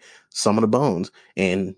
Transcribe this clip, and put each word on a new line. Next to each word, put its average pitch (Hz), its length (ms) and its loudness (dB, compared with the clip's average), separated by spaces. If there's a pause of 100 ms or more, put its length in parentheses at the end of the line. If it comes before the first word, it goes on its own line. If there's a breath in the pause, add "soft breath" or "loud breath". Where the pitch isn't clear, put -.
(300 soft breath)
some - 280 0
of 113 40 2
the 110 60 4
bones, 110 420 0 (260 soft breath)
and 95 420 -2